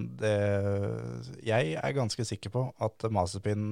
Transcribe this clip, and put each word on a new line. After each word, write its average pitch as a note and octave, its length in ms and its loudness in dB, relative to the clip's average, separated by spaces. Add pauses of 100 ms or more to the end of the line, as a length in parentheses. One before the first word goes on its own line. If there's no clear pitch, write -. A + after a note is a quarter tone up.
(140)
det, G#2+ 160 2 (1120)
jeg B2+ 320 2
er C3+ 220 -2
ganske A#2+ 280 0
sikker G2+ 300 -6
på B2 80 2 (160)
at A2 320 -2
Mazepin, G#2 600 0